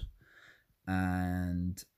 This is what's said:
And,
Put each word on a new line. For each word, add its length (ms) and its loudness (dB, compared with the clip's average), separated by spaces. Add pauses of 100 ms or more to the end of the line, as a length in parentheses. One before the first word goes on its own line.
(880)
And, 960 0 (140)